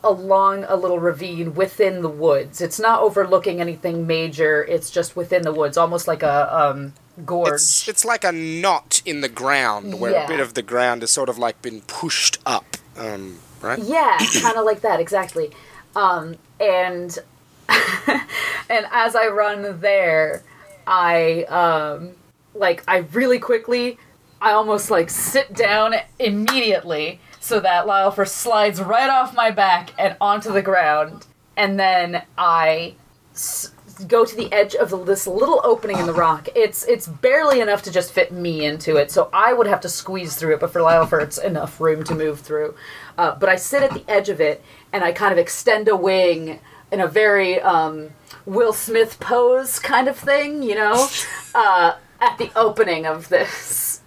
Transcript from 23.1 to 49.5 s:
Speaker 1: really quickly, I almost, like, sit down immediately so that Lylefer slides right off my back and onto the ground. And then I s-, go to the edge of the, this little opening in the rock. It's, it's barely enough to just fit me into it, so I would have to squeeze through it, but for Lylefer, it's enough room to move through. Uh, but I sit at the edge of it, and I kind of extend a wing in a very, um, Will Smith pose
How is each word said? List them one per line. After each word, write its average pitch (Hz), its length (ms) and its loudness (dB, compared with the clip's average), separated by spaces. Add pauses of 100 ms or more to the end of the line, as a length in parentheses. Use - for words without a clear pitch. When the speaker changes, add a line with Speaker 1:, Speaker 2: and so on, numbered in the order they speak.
Speaker 1:
really 247 260 2
quickly, 240 600 -2 (420)
I 214 120 2
almost, 214 380 0
like, 170 200 2
sit - 440 -2
down 214 400 2 (240)
immediately 202 1000 -2 (200)
so 220 200 -2
that 175 260 2
Lylefer 196 420 2
slides 208 520 0
right 226 300 0
off 254 240 0
my 226 160 2
back 190 480 0
and 190 220 0
onto 208 320 0
the 196 100 2
ground. 160 640 0 (300)
And 196 220 0
then 180 440 0 (160)
I 165 560 2 (400)
s-, - 380 -10 (340)
go 233 180 6
to 220 120 -6
the 220 160 -6
edge - 220 2
of 240 160 0
the, 185 140 -4
this 190 220 0
little 233 380 2
opening 208 340 0
in 170 80 -2
the 170 60 -2
rock. 160 420 0
It's, 220 300 0
it's 240 240 0
barely 262 520 4
enough 202 220 0
to 180 100 -12
just 175 200 -2
fit 175 200 2
me 170 320 -4
into 156 320 0
it, 147 140 2
so - 220 2
I 214 200 4
would 233 140 4
have 202 160 0
to 180 60 -8
squeeze 180 480 -8
through 160 180 0
it, 147 60 -2
but 170 120 -4
for 175 80 -2
Lylefer, 160 420 4
it's 151 160 -8
enough 165 420 -4
room 156 240 0
to 165 100 -6
move 156 260 -4
through. 151 340 -6 (440)
Uh, 165 160 2
but 165 140 0
I 185 80 4
sit 277 260 -2
at 269 100 2
the - 160 -10
edge 202 200 2
of 170 120 -4
it, 151 220 2 (300)
and 190 120 -2
I 175 80 0
kind 190 200 0
of 175 60 4
extend 214 500 2
a 208 80 4
wing 175 600 2 (320)
in 196 100 -2
a 180 80 2
very, 196 520 4
um, 156 500 0 (340)
Will 220 280 2
Smith 220 480 0
pose 247 580 2